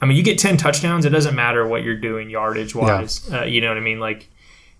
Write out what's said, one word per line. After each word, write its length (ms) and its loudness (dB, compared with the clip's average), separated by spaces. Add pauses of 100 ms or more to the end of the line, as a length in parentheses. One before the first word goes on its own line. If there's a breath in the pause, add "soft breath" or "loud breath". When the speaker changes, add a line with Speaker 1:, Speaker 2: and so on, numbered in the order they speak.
Speaker 1:
I 60 0
mean, 100 4
you 80 4
get 160 2
ten 160 2
touchdowns, 480 2
it 60 4
doesn't 260 2
matter 280 2
what 200 -2
you're 160 -4
doing 300 -6
yardage 440 -4
wise. 560 0
Speaker 2:
Yeah. 120 -4
Speaker 1:
Uh, 20 -4
you 160 0
know 80 0
what 80 -2
I 40 -4
mean? 200 -4
Like, 280 -8 (520 soft breath)